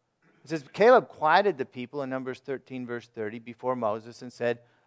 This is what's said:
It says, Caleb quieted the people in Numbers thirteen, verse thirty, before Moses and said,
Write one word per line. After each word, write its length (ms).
It 60
says, 220
Caleb 360
quieted 500
the 60
people 380
in 80
Numbers 280
thirteen, 480
verse 220
thirty, 320
before 340
Moses 480
and 100
said, 280